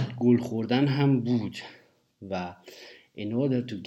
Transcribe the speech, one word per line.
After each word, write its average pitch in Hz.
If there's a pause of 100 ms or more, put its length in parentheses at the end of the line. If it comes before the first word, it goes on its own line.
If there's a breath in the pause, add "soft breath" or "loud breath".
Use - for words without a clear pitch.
(180)
گل 120
خوردن 113
هم 139
بود 113 (760 loud breath)
و 90 (600 loud breath)
in 104
order 127
to 110 (120)